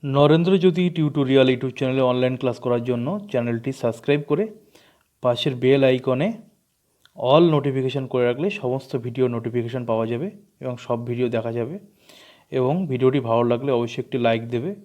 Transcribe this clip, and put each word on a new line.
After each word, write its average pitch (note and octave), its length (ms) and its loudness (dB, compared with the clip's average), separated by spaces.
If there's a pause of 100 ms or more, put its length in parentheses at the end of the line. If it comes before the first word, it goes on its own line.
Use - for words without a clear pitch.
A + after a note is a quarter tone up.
নরেন্দ্র D3 580 4
জ্যোতি F3+ 220 4 (120)
টিউটোরিয়াল C3+ 580 4
YouTube B2+ 260 -4
চ্যানেলে C3 320 0
অনলাইন B2+ 300 0
ক্লাস B2 220 -2
করার A#2+ 260 0
জন্য A#2+ 180 -2 (240)
চ্যানেলটি A#2 400 -2 (100)
সাবস্ক্রাইব C3+ 480 0
করে D#3+ 140 0 (800)
পাশের B2+ 300 0 (100)
বেল C3+ 260 4
আইকনে C3 380 0 (880)
all C#3+ 260 6 (120)
নোটিফিকেশন C3 560 -2
করে B2+ 180 0
রাখলে C3+ 180 -2 (140)
সমস্ত C3 300 -4 (140)
ভিডিও B2 200 -2 (100)
নোটিফিকেশন A#2+ 540 -4
পাওয়া A2+ 220 0
যাবে C3 160 -4 (360)
এবং B2+ 120 -6 (100)
সব A#2+ 120 -2 (120)
ভিডিও A#2+ 260 -2
দেখা A2+ 220 -2
যাবে। A#2+ 180 -6 (840)
এবং B2+ 140 0 (180)
ভিডিওটি C3 280 2 (100)
ভালো A#2 220 2
লাগলে B2+ 260 -2
অবশ্যই A#2 260 -4
একটি - 220 -6
লাইক A2+ 160 2 (120)
দেবে C3 180 -4 (140)